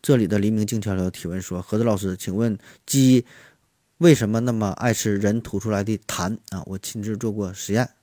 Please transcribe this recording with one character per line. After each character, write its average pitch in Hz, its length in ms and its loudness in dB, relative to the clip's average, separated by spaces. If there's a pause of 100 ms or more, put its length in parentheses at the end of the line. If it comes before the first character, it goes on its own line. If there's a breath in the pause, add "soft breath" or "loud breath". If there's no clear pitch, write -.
这 147 160 4
里 107 120 4
的 101 100 0
黎 101 100 2
明 110 160 0
静 107 160 -4
悄 98 160 -2
悄 92 140 0
提 - 160 -12
问 90 160 -6
说 90 180 -8
：“何 107 160 -4
子 110 60 2
老 113 140 2
师， 95 200 -4
请 92 200 -6
问 110 200 0 (300 loud breath)
鸡 127 400 4 (680 soft breath)
为 170 180 8
什 113 140 0
么 110 100 0
那 120 140 0
么 110 160 0
爱 110 260 0
吃 104 220 -2
人 104 260 0
吐 - 160 -6
出 110 100 -4
来 101 140 0
的 104 240 -2
痰 95 320 -4 (120)
啊？” 92 160 -8
我 95 120 -10
亲 - 240 -10
自 107 140 -4
做 107 160 -4
过 101 200 -4
实 95 200 -8
验。 120 180 0 (120)